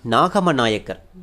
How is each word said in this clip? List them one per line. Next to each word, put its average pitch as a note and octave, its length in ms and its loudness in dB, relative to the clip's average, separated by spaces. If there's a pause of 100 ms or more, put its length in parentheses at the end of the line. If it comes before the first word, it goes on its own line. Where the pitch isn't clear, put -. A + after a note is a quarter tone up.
நாகம F3 440 2
நாயக்கர். A2 520 -2 (180)